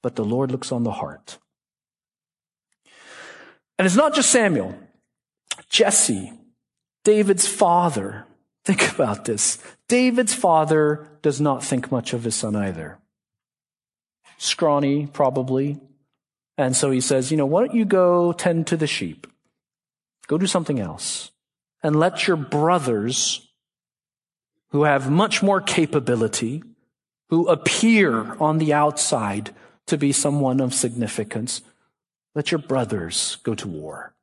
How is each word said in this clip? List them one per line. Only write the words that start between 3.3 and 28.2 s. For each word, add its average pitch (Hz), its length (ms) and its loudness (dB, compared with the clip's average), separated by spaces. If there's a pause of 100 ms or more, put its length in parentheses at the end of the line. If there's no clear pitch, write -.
And 190 60 2
it's 180 100 2
not 302 180 4
just 285 160 2
Samuel. 147 460 2 (920)
Jesse, 196 640 0 (720)
David's 208 420 4
father. 156 800 0 (400)
Think 175 280 2
about 110 320 -2
this. - 320 -2 (300)
David's 247 460 2
father 151 760 2 (120)
does 143 200 0
not 139 220 0
think 127 280 -4
much 123 220 -4
of 117 100 -6
his 113 120 -2
son 107 200 -4
either. 87 440 -6 (1400)
Scrawny, 143 720 0
probably. 139 720 -2 (800)
And 127 180 0
so 139 160 0
he 127 100 0
says, 131 300 0
"You 156 60 2
know, 143 80 2
why 175 200 2
don't - 100 -4
you 226 100 2
go 180 480 4
tend 165 340 0
to 170 100 0
the 156 100 0
sheep? - 400 -8 (1000)
Go 151 100 0
do 185 100 0
something 151 320 -2
else. - 520 -8 (500)
And 151 180 2
let 180 280 0
your 175 100 2
brothers, 135 1120 -2 (1200)
who 147 140 0
have 139 280 2
much 202 320 2
more 196 160 4
capability, 123 1040 -2 (680)
who 165 200 2
appear 165 920 2